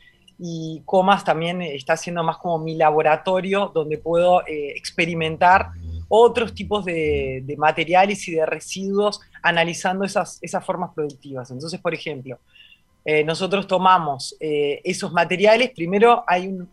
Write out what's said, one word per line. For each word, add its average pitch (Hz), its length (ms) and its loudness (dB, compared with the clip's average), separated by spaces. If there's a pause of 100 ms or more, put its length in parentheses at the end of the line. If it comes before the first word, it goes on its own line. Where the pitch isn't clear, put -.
(380)
y 160 480 -10
Comas 190 380 2
también 170 400 -2
está 147 340 -4
siendo 170 260 -6
más 165 140 -2
como 170 220 -4
mi 160 160 -6
laboratorio 165 960 2
donde 151 240 -2
puedo, 175 480 2
eh, 147 300 -8
experimentar 170 960 2 (380)
otros 233 460 4
tipos 196 320 -4
de, 143 580 -2
de 147 140 -10
materiales 170 720 2
y 175 60 -6
de 160 120 0
residuos 196 760 -4 (220)
analizando 170 640 2
esas, 196 380 -4
esas 180 200 -6
formas 175 300 -6
productivas. 139 560 -8
Entonces, 156 300 -10
por 170 160 -4
ejemplo, 135 420 -10 (640)
eh, 151 200 2
nosotros 185 420 -2
tomamos, 180 760 2
eh, 147 440 -2
esos 180 280 -4
materiales, 190 640 2
primero 202 520 4
hay 180 200 0
un, 185 260 -10